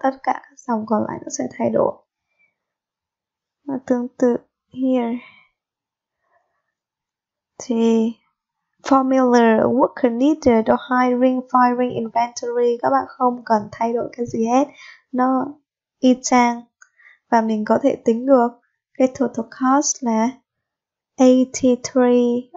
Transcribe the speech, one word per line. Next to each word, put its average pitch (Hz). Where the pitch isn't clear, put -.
tất 269
cả -
các -
dòng 220
còn 220
lại -
nó -
sẽ 269
thay 233
đổi. -
Và 277
tương 247
tự 247
here. 254
Thì 226
formula 254
worker 240
needed 247
or 247
hiring, 254
firing, 247
inventory, 240
các 262
bạn 262
không 247
cần 220
thay 233
đổi 233
cái 240
gì 233
hết. 262
Nó 262
y 254
chang. 240
Và 233
mình 220
có 226
thể 269
tính 233
được 254
cái 254
total 233
cost 269
là 226
eighty-three, 247